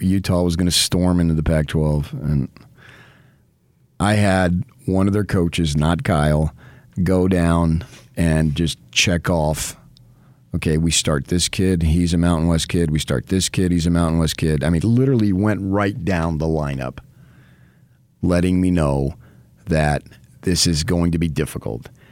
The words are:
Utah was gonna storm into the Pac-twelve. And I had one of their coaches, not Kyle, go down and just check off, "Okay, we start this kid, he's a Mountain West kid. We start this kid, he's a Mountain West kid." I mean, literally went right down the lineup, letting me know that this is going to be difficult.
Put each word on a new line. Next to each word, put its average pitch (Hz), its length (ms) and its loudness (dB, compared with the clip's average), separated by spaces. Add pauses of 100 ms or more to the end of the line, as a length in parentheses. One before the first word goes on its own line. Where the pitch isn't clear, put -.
Utah 95 420 0
was 87 140 0
gonna 90 140 0
storm 90 500 0
into 82 140 2
the 78 80 -2
Pac-twelve. 76 720 0
And 73 340 -2 (1500)
I 104 140 2
had 92 500 2 (220)
one 95 200 2
of 101 60 0
their 104 120 0
coaches, 85 520 0
not 78 260 0
Kyle, 76 520 2 (480)
go 92 260 2
down 85 560 2 (320)
and 80 380 2
just 80 240 -2 (140)
check 87 360 0
off, 78 480 -2 (800)
"Okay, 80 240 0
we 82 120 0
start 73 360 -2
this 87 240 -2
kid, 92 320 0
he's 82 320 2
a 87 40 2
Mountain 85 300 2
West 82 220 0
kid. 85 200 0
We 76 80 0
start - 280 -4
this 95 240 -2
kid, 92 220 0
he's 85 140 0
a 87 40 2
Mountain 85 300 2
West 78 180 -2
kid." 78 260 0
I 73 60 2
mean, 85 120 2
literally 117 520 2
went 98 280 0
right 98 400 -2
down 82 360 -2
the 78 80 -2
lineup, 71 540 -4 (1200)
letting 90 380 2
me 92 100 2
know 71 440 0 (520)
that 76 360 0 (380)
this 87 260 0
is 80 160 0
going 87 300 0
to 85 60 0
be 82 100 0
difficult. 69 640 -8 (200)